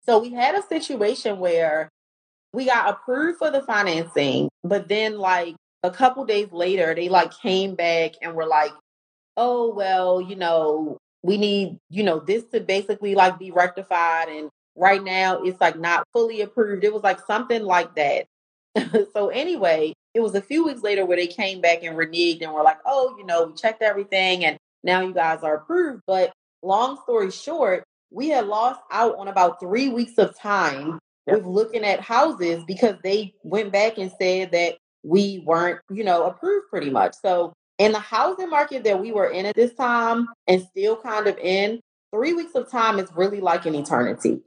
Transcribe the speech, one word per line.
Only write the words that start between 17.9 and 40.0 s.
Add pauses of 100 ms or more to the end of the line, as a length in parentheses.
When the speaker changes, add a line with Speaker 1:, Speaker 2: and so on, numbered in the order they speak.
Speaker 1:
that. (500)
<laughs>
So
anyway, (220)
it
was
a
few
weeks
later
where
they
came
back
and
reneged
and
were
like,
"Oh,
you
know,
we
checked
everything
and (260)
now
you
guys
are
approved."
But (300)
long
story
short, (260)
we
had
lost (100)
out
on
about
three
weeks
of
time (280)
Speaker 2:
Yep.
Speaker 1:
with
looking
at
houses
because
they
went
back
and
said
that (240)
we
weren't, (120)
you
know,
approved
pretty
much.
So (260)
in
the
housing
market
that
we
were
in
at
this
time (180)